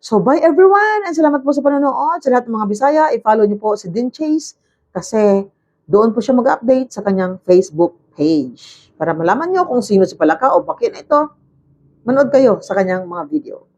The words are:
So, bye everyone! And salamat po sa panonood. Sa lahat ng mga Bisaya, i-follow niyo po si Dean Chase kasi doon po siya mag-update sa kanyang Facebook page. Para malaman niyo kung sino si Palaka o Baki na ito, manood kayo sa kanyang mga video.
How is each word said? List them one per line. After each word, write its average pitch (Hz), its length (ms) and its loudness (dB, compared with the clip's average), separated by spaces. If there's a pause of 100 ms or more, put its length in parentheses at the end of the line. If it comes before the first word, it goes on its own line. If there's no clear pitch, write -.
So, 208 200 0
bye 269 200 2
everyone! 392 680 2
And 339 80 -6
salamat 294 280 0
po 285 80 0
sa 277 120 -2
panonood. 285 560 -2
Sa 247 120 -2
lahat 240 160 -2
ng 226 80 -6
mga 214 120 -4
Bisaya, 285 360 0 (120)
i-follow 220 280 2
niyo 208 160 -2
po 214 160 -2
si 190 160 -14
Dean 240 160 -4
Chase 311 480 -4 (360)
kasi 196 520 0 (440)
doon 214 240 4
po 240 120 -2
siya 254 120 2
mag-update 262 560 0
sa 202 120 -12
kanyang 185 400 -2
Facebook 180 520 2 (200)
page. 147 800 -4
Para 160 200 -4
malaman 220 360 0
niyo 370 160 0
kung 247 160 -2
sino 196 200 2
si 185 120 -6
Palaka 156 400 0
o - 80 0
Baki - 280 -4
na - 120 -18
ito, 294 160 2 (840)
manood 269 280 0
kayo 262 280 4
sa 190 160 -6
kanyang 185 320 -2
mga 175 200 -10
video. 143 360 -8 (140)